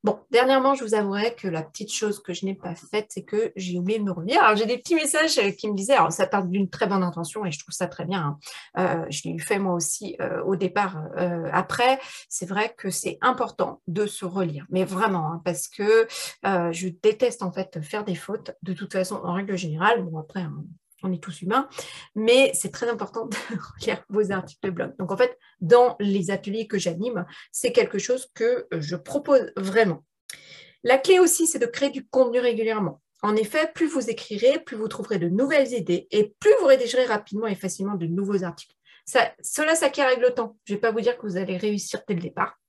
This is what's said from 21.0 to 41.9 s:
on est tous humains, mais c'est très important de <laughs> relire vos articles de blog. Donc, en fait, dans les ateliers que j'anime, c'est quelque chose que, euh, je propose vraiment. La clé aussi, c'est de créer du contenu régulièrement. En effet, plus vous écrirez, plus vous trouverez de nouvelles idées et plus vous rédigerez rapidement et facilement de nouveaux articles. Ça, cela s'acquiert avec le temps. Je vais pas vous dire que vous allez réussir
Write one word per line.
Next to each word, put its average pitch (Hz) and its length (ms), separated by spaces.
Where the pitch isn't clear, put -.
on 190 80
est 170 80
tous - 220
humains, 247 260
mais 247 400
c'est - 160
très - 180
important 226 380
de 214 100
<laughs> - 440
relire - 280
vos 202 220
articles 185 340
de 190 60
blog. - 300
Donc, 185 100
en 196 60
fait, 240 200
dans 240 380
les 196 320
ateliers 214 380
que 202 100
j'anime, 185 480
c'est 240 220
quelque 208 260
chose 247 360
que, 240 380
euh, 165 80
je 156 140
propose 277 640
vraiment. 190 480
La 254 140
clé 359 200
aussi, 330 300
c'est - 100
de 233 80
créer 277 240
du 277 160
contenu 247 320
régulièrement. 220 640
En 208 140
effet, 311 400
plus 330 140
vous 254 220
écrirez, 247 500
plus 254 160
vous 214 100
trouverez 202 320
de 170 100
nouvelles 262 440
idées 180 400
et 208 260
plus 415 220
vous 339 60
rédigerez 254 400
rapidement 214 420
et 196 80
facilement 190 400
de 165 100
nouveaux 190 380
articles. - 320
Ça, - 280
cela 311 320
s'acquiert 294 320
avec 254 140
le 247 120
temps. 226 240
Je 202 80
vais 202 60
pas 226 120
vous 226 80
dire 247 180
que - 80
vous 185 100
allez 185 200
réussir 208 500